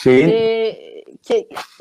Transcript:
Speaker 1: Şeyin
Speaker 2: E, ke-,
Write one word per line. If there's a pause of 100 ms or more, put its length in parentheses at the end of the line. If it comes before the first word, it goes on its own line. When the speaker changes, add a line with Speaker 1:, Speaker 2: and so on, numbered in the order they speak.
Speaker 1:
Şeyin
Speaker 2:
E, (960)
ke-, (320)